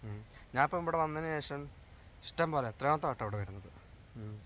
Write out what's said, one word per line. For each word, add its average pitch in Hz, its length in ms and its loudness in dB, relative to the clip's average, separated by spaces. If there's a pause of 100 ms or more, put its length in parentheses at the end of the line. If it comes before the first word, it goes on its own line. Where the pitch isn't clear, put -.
ഉം. 104 140 -6 (360)
ഞാനിപ്പം 143 300 6
ഇവിടെ 165 200 2
വന്നതിന് 156 320 -2
ശേഷം 143 260 -4 (640)
ഇഷ്ടം 165 280 2
പോലെ 127 180 4
എത്രാമത്തെ 147 380 4
വട്ടം 120 140 0
ഇവിടെ 104 180 0
വരുന്നത്. 95 260 -8 (520)
ഉം. 107 240 -8